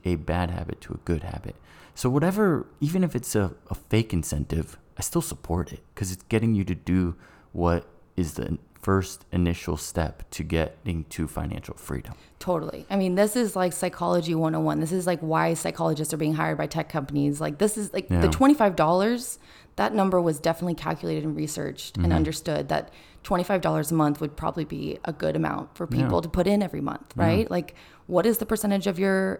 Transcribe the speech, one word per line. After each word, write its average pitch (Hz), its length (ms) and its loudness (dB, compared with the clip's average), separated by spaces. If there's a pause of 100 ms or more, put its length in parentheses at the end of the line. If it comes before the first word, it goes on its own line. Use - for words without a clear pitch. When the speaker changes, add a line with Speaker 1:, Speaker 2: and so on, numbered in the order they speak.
Speaker 1:
a 90 120 0
bad 85 340 -2
habit 87 320 -6
to - 140 -10
a - 100 -8
good 85 160 0
habit. - 340 -10 (380)
So - 160 0
whatever, 170 560 2 (160)
even 170 220 2
if 160 120 0
it's 113 200 -2
a, 98 160 2 (180)
a 98 60 -4
fake - 380 0
incentive, 78 680 -2 (180)
I - 40 -6
still - 200 -2
support - 500 -4
it - 120 -14 (100)
'cause 92 180 -6
it's 90 120 -12
getting 113 320 2
you 98 80 2
to 90 100 -2
do 87 400 2 (380)
what 85 340 2 (320)
is 80 160 -2
the 73 240 -4 (220)
first - 520 0
initial 87 460 0
step - 520 -6
to - 140 -8
getting 82 600 -2
to - 220 -6
financial - 500 -6
freedom. - 360 -8 (240)
Speaker 2:
Totally. 165 540 -4
I 196 60 0
mean, 185 180 0
this 208 200 4
is, 226 200 0
like, 185 180 2
psychology 175 640 0
one 160 180 2
oh 160 60 0
one. 156 220 2
This 160 100 -2
is, 180 160 0
like, 175 140 0
why 160 320 2
psychologists 160 600 -2
are 160 40 -4
being 156 180 0
hired 156 220 -2
by 151 100 -2
tech 156 220 -4
companies. 143 500 0
Like, 151 200 -4
this 214 180 2
is, 208 160 -6
like, 185 160 -4
Speaker 1:
Yeah. - 100 4
Speaker 2:
the 165 80 6
twenty-five 247 480 6
dollars, 190 640 2 (380)
that 208 180 0
number 190 260 4
was 165 160 2
definitely 165 380 0
calculated 156 480 -4
and 156 120 -4
researched 151 600 -6
and 85 120 2
Speaker 1:
Mm-hmm. 85 100 4
Speaker 2:
understood 147 500 -2
that - 240 -2 (320)
twenty-five 185 380 0
dollars 156 280 0
a 170 60 2
month 147 260 2
would 147 140 -6
probably 156 300 -4
be - 400 -8
a 165 80 -4
good 156 240 -2
amount - 380 -2
for 170 140 -6
Speaker 1:
Yeah. 123 140 2
Speaker 2:
people 131 180 2
to 165 80 -4
put 180 160 2
in 208 160 4
every 170 200 -4
month, - 360 -8
Speaker 1:
Yeah. 170 80 2
Speaker 2:
right? 180 240 4
Like, 180 240 -2 (320)
what 175 220 2
is 226 120 4
the 214 60 -4
percentage 202 400 0
of 185 140 0
your 190 400 2